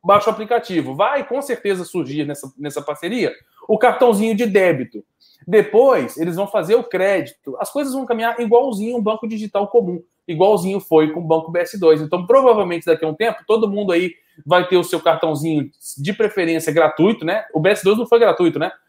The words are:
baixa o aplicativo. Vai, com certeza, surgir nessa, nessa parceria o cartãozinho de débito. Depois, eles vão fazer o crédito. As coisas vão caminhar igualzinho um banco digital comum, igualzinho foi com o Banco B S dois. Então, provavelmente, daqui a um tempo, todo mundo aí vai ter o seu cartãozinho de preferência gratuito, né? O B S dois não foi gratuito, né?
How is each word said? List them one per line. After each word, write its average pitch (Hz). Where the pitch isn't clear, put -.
baixa 208
o -
aplicativo. 196
Vai, 240
com 269
certeza, 196
surgir 147
nessa, 139
nessa 147
parceria 165
o 214
cartãozinho 226
de 233
débito. 185
Depois, 208
eles 165
vão 196
fazer 196
o 240
crédito. 185
As 196
coisas 277
vão 262
caminhar 233
igualzinho 233
um 233
banco 214
digital 208
comum, 180
igualzinho 190
foi 156
com 170
o -
Banco 160
B 175
S 175
dois. 160
Então, 175
provavelmente, 214
daqui 160
a 156
um 156
tempo, -
todo 220
mundo 202
aí 175
vai 180
ter 180
o 175
seu 170
cartãozinho 156
de 147
preferência 165
gratuito, 160
né? 190
O 160
B 180
S 202
dois 208
não 240
foi 233
gratuito, 180
né? 165